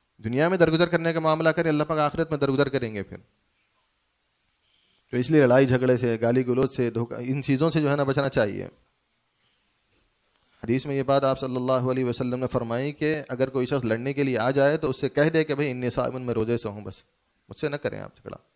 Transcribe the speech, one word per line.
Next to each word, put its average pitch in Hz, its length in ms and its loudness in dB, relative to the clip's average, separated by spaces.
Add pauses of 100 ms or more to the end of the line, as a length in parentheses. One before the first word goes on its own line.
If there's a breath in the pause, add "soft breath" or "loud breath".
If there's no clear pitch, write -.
(200)
दुनिया 127 300 0
में 185 100 0
दरगुजर 165 300 4
करने 165 240 0
का 160 80 -2
मामला 160 320 2
करें, 165 160 0
अल्लाह 151 160 0
पाक 156 160 -2
आखिरत 156 300 -2
में 147 80 -2
दरगुजर 135 300 2
करेंगे 117 340 -4
फिर। - 160 -18 (1900)
तो 123 40 -2
इसलिए 139 260 4
लड़ाई 131 220 6
झगड़े 127 320 2
से, 113 220 0
गाली 120 260 2
गलौज 123 260 0
से, 120 200 -2
धोखा, 113 340 -6
इन 135 160 -4
चीज़ों 139 280 2
से 156 120 0
जो 143 80 2
है 139 60 0
ना 143 100 0
बचना 139 240 0
चाहिए। 98 400 -2 (1900)
हदीस 123 220 0
में 143 100 -4
ये 135 100 0
बात 139 200 2
आप 135 120 2
सल्लल्लाहु 127 520 0
अलैहि 127 160 0
वसल्लम 123 340 -2
ने 127 80 -2
फरमाई 120 460 -4
कि 151 200 -2 (160)
अगर 127 200 -2
कोई 131 160 0
शख्स 131 200 -2
लड़ने 120 280 -2
के 139 100 0
लिए 131 140 0
आ 117 160 2
जाए 143 240 4
तो 156 120 -2
उससे 131 220 -2
कह 151 180 2
दे 160 140 4
कि 151 120 -4
"भाई, 143 140 0
इन्नी 127 220 -4
साइमुन, 127 300 -4
मैं 123 120 -2
रोज़े 110 240 0
से 110 120 -6
हूँ, 104 140 -12
बस 98 200 -14 (460)
मुझसे - 200 -6
न 143 80 -6
करें 104 220 -6
आप - 160 -14
झगड़ा।" - 240 -16 (160)